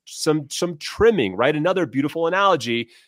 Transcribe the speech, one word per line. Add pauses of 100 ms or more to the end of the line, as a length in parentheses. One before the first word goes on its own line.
some,
some
trimming,
right?
Another
beautiful
analogy, (180)